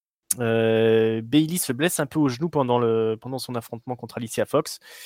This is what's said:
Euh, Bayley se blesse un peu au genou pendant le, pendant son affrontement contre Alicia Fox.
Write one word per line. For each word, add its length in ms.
Euh, 840
Bayley 340
se 160
blesse 280
un 60
peu 120
au 100
genou 200
pendant 300
le, 400
pendant 200
son 160
affrontement 420
contre 220
Alicia 260
Fox. 360